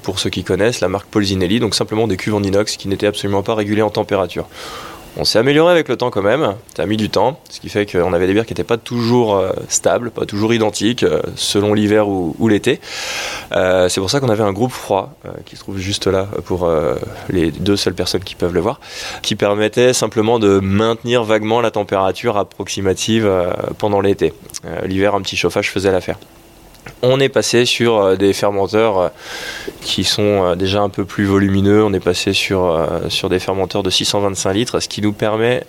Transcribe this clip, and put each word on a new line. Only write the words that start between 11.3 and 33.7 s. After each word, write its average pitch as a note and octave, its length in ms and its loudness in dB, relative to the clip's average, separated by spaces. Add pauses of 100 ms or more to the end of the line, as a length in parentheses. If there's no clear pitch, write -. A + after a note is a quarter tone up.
selon G#2 360 0
l'hiver G#2+ 340 4
ou, F#2 320 -2
ou A2+ 100 2
l'été. A2 320 2 (720)
Euh, F#2 360 4
c'est F#2+ 140 -2
pour F#2+ 80 -4
ça C#3 100 0
qu'on C3 80 0
avait G#2+ 140 2
un G2+ 100 2
groupe B2 200 -2
froid, A2 420 -4 (100)
euh, - 60 -12 (160)
qui - 100 -20
se - 60 -20
trouve G2 160 -8
juste G2 280 -4
là F#2+ 220 0 (160)
pour, F2 200 -2
euh, D#2 320 0 (340)
les E2 200 0
deux G2 260 0
seules F#2 180 -2
personnes F2+ 300 -4
qui - 100 -14
peuvent F2 180 -4
le F2 80 2
voir, A2+ 180 -2 (440)
qui G#2+ 140 -4
permettait A2 580 2
simplement A2+ 440 0
de G2 220 4
maintenir A2+ 640 0
vaguement A2 380 2
la A2 80 2
température G2 680 0
approximative, G2 880 -2
euh, F2+ 300 2 (240)
pendant G2+ 240 0
l'été. F#2+ 320 2 (320)
Euh, E2 200 -6
l'hiver, F#2+ 280 2
un F#2+ 80 -2
petit F#2+ 160 -6
chauffage G2+ 320 0
faisait F#2+ 220 0
l'affaire. F2+ 260 -2 (840)
On C3 160 4
est C#3 100 2
passé A#2+ 360 2
sur, A#2 340 2
euh, F#2+ 160 4
des G2 180 4
fermenteurs, G2+ 680 0
euh, F2 100 2 (720)
qui - 240 -4
sont, - 180 -2
euh, G2 320 2
déjà F#2+ 260 0
un G2+ 80 0
peu G2 160 -4
plus G2+ 200 -2
volumineux. G2 600 4
On G2+ 80 2
est F#2 80 0
passé F2+ 320 0
sur, F#2+ 320 0
euh, E2 440 0
sur - 200 -4
des F2+ 120 0
fermenteurs F#2+ 420 -2